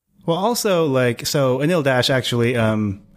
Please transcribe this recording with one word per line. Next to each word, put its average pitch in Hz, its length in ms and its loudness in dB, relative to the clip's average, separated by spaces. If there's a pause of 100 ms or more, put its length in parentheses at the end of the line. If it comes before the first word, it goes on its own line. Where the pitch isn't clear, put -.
(300)
Well, 165 80 -2
also, 196 480 0
like, 127 400 0
so 131 320 0
Anil 160 240 0
Dash 127 260 2
actually, 123 480 0
um, 107 460 0 (140)